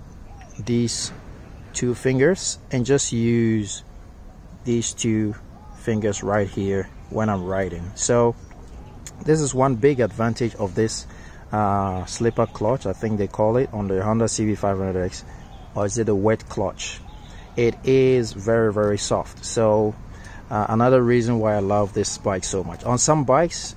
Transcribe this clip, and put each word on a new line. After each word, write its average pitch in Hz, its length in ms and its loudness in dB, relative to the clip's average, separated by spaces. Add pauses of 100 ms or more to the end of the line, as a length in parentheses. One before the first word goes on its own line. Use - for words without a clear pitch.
(580)
these 120 540 0 (600)
two 123 220 -2
fingers 131 640 2 (140)
and 123 120 2
just 135 280 2
use 117 720 2 (800)
these 120 280 0
two 107 440 0 (420)
fingers 107 460 0
right 101 240 2
here 98 420 -2 (200)
when 110 200 0
I'm 92 160 0
riding. 92 480 -4
So 120 420 2 (880)
this 156 160 4
is 131 140 0
one 131 220 4
big 131 240 4
advantage 113 560 0
of 95 180 -4
this, 110 320 0 (440)
uh, 98 540 0
slipper 117 400 0
clutch, 110 400 0
I 95 80 0
think 110 240 -2
they 98 120 0
call 107 280 2
it, 131 160 0
on 104 160 -4
the 95 160 0
Honda 110 240 2
C 110 160 -2
V 107 100 2
five 98 220 0
hundred 95 300 0
X, - 180 -8 (500)
or 104 120 0
is 101 100 -4
it 110 140 0
a 104 40 4
wet 107 360 2
clutch? - 500 -6 (560)
It 117 260 2
is 131 520 4
very, 110 400 2
very 104 240 2
soft. - 440 -2
So, 107 520 2 (560)
uh, 107 180 0
another 123 340 6
reason 120 360 4
why 107 160 2
I 104 60 2
love 101 340 2
this - 240 -2
bike 95 260 -2
so 95 180 -2
much. 85 220 -10
On 117 140 0
some 151 260 4
bikes, 143 520 2